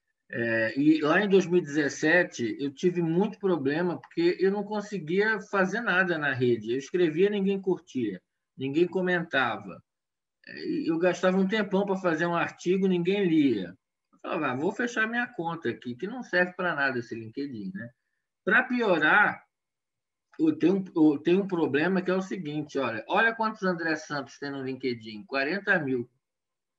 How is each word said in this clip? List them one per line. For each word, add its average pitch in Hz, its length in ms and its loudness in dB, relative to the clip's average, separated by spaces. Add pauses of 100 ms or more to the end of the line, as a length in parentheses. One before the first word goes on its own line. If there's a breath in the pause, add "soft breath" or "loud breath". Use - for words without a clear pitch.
(300)
É, 113 480 -2
e 151 220 6
lá 156 200 4
em 208 80 2
dois 185 180 6
mil 175 120 2
e 156 60 0
dezessete, 147 960 0
eu 139 120 -4
tive 175 300 0
muito 180 380 0
problema, 160 600 0
porque 170 380 0
eu 190 140 2
não 208 100 -2
conseguia 202 800 -2 (100)
fazer 196 300 0
nada 185 360 0
na 143 160 -2
rede. 120 380 0
Eu 131 80 -2
escrevia, 175 500 2
ninguém 196 320 0
curtia, 127 640 -4 (340)
ninguém 139 300 0
comentava. 147 960 -2 (640)
É, 60 60 -18 (140)
e - 240 -2
eu 165 80 0
gastava 185 380 2
um 190 100 2
tempão 202 380 0
pra 196 120 -2
fazer 175 300 0
um 170 80 0
artigo, 185 540 0
ninguém 185 400 2
lia. 123 460 2 (380)
Eu - 100 -20
falava, 156 260 -4
"Ah, 127 80 -4
vou 175 160 -2
fechar 240 340 -2
minha 240 200 -4
conta 165 420 -6
aqui, 120 260 -6
que 180 120 -10
não 247 160 -8
serve 180 320 0
pra 175 200 -2
nada 135 240 -2
esse 117 160 -8
LinkedIn", 113 600 -8
né? 113 160 -12 (520)
Pra 226 200 4
piorar, 202 840 2 (920)
eu 156 180 2
tenho, 190 260 2 (140)
eu 151 220 6
tenho 185 240 2
um 190 40 -2
problema 170 540 0
que 180 100 -2
é 185 40 2
o 190 80 0
seguinte, 151 560 -6
olha, 113 280 -4
olha 226 280 2
quantos 220 280 -4
André 165 340 -2
Santos 143 420 -8
tem 143 120 -8
no 139 140 -8
LinkedIn, 120 600 -6
quarenta 180 520 -2
mil. 131 320 -4 (680)